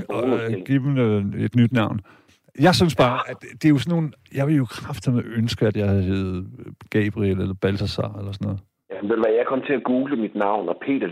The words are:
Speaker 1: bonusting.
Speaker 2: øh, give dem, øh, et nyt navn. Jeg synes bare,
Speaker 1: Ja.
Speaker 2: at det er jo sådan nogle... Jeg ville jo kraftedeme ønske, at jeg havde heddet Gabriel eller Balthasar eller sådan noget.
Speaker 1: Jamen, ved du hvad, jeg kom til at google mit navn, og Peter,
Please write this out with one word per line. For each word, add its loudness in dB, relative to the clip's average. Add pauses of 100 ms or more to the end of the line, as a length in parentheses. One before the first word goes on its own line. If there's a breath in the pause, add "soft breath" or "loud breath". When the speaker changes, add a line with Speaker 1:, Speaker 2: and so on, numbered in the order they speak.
(140)
Speaker 1:
bonusting. -2
Speaker 2:
øh, -14
give 2
dem, 0
øh, 0
et -4
nyt 6
navn. 0 (680 soft breath)
Jeg 6
synes 4 (100)
bare, 0
Speaker 1:
Ja. -12
Speaker 2:
at -12 (220)
det -6
er 8
jo 4
sådan 0
nogle... -2 (220)
Jeg 0
ville 4
jo 2
kraftedeme -2 (160)
ønske, 0
at 2
jeg 2
havde 4
heddet -2 (440)
Gabriel 0
eller -2
Balthasar -2
eller -8
sådan -8
noget. -6 (300)
Speaker 1:
Jamen, -8
ved 2
du 0
hvad, 2
jeg 0
kom -2
til 0
at -2
google 0
mit -4
navn, 0
og -2 (100)
Peter, -2